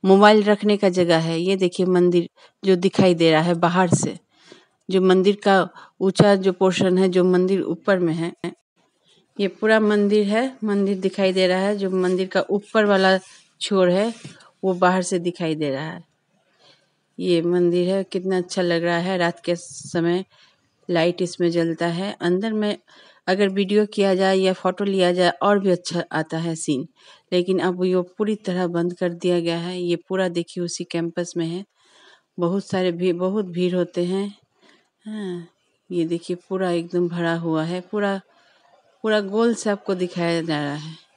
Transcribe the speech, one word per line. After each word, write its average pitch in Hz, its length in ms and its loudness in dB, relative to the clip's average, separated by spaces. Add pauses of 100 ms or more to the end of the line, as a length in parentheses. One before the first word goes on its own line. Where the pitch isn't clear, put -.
मोबाइल 208 380 8
रखने 208 340 2
का 196 120 2
जगह 175 300 2
है। 165 220 -2
ये 190 160 0
देखिए 185 300 0
मंदिर 180 420 2 (360)
जो 190 120 4
दिखाई 185 380 4
दे 165 160 4
रहा 156 120 4
है 175 120 2
बाहर 175 340 2
से, - 300 -2 (720)
जो 185 100 2
मंदिर 185 440 4
का 190 240 4 (320)
ऊंचा 196 340 4
जो 190 180 0
पोर्शन 185 460 2
है, 190 100 4
जो 180 160 2
मंदिर 185 380 2
ऊपर 185 360 -2
में 165 160 0
है, 170 180 -6 (1080)
ये 196 80 -2
पूरा 220 320 2
मंदिर 208 460 2
है, 247 380 -2
मंदिर 202 340 0
दिखाई 190 340 0
दे 185 140 2
रहा 185 120 2
है। 202 180 0
जो 196 140 -4
मंदिर 185 360 0
का 185 240 -2
ऊपर 208 340 0
वाला 190 340 4 (420)
छोर 185 300 2
है, 214 240 0 (500)
वो 190 100 0
बाहर 180 280 2
से 185 160 -2
दिखाई 170 360 -4
दे 151 160 -4
रहा 147 200 -6
है। 175 140 -16 (1120)
ये 175 240 0
मंदिर 175 460 2
है, 190 160 -2
कितना 185 320 -4
अच्छा 185 260 -4
लग 170 220 0
रहा 170 140 0
है। 185 200 -2
रात 170 260 -2
के 175 120 -2
समय 170 680 -4 (680)
लाइट 175 320 0
इसमें 175 280 -2
जलता 165 360 -2
है। 175 340 -6
अंदर 190 320 -2
में 214 260 -4 (480)
अगर 196 220 0
वीडियो 202 380 0
किया 196 280 0
जाए 190 220 2
या 190 160 2
फोटो 185 320 -4
लिया 190 280 2
जाए, 175 180 2
और 202 280 2
भी 190 120 0
अच्छा 175 420 -2
आता 160 260 -4
है 165 160 -4
सीन, 156 340 -4 (440)
लेकिन 180 260 0
अब 180 260 -2
ये 185 180 0
पूरी 208 320 -4
तरह 185 320 -4
बंद 170 280 -2
कर 175 180 -4
दिया 175 280 -2
गया 170 180 -4
है। 180 240 -8
ये 170 140 -2
पूरा 185 320 -4
देखिए 175 360 -6
उसी 170 200 -8
कैंपस 170 520 -6
में 165 100 -4
है। 180 180 -8 (720)
बहुत 180 280 -2
सारे 185 260 -2
भी, 180 200 -2
बहुत 185 320 -2
भीड़ 180 300 -4
होते 175 300 -2
हैं। 196 340 -4 (680)
हाँ, 185 420 -10 (420)
ये 170 140 -2
देखिए 170 320 -6 (120)
पूरा 185 220 -2
एकदम 175 380 -2
भरा 170 260 -2
हुआ 160 300 -2
है, 180 160 -6
पूरा, 196 400 -4 (840)
पूरा 214 180 2
गोल 220 340 0
से 214 160 -4
आपको 196 240 -4
दिखाया 170 480 -2
जा 151 200 -4
रहा 143 120 -6
है। 156 220 -12 (200)